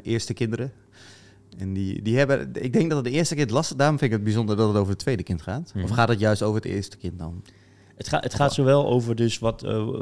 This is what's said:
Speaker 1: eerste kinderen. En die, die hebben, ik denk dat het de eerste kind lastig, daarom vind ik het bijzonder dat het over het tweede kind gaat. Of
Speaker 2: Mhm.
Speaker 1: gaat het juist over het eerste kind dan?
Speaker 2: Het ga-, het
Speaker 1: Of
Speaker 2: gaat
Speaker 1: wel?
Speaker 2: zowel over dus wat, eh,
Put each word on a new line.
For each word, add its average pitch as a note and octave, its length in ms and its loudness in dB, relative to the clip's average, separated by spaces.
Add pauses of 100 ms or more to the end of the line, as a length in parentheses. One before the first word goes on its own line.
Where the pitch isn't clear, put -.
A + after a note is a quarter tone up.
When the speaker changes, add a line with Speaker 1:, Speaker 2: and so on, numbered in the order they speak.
Speaker 1:
eerste A2+ 300 -2
kinderen. A#2 380 -2 (880)
En F#2+ 140 -4
die, F#2+ 280 -2
die A2 160 2
hebben, C#3 360 2
ik A#2+ 200 -4
denk E3 160 4
dat D3+ 80 0
het B2+ 80 -2
de A#2+ 120 -2
eerste D#3+ 180 0
kind C#3+ 140 0
lastig, C#3 280 0
daarom C#3+ 200 4
vind C3 140 2
ik A2+ 60 2
het G#2 80 -2
bijzonder G#2+ 320 2
dat A2 100 4
het G#2 100 4
over G2 140 4
het F#2+ 80 -2
tweede A#2 240 -2
kind E2+ 180 -4
gaat. B2 340 -8
Of F#2+ 60 -4
Speaker 2:
Mhm. F2+ 120 -2
Speaker 1:
gaat A#2 160 4
het A2+ 100 2
juist G#2+ 220 2
over G#2+ 200 0
het - 100 -16
eerste G2 260 -6
kind F2+ 220 -10
dan? E2+ 240 -10 (520)
Speaker 2:
Het - 120 -12
ga-, - 120 0
het - 60 -4
Speaker 1:
Of B2+ 60 -4
Speaker 2:
gaat C#3+ 240 2
Speaker 1:
wel? C#3 100 2
Speaker 2:
zowel C#3+ 220 4
over A#2 280 2
dus A2+ 240 0
wat, A2+ 240 -2
eh, G#2+ 260 -4 (120)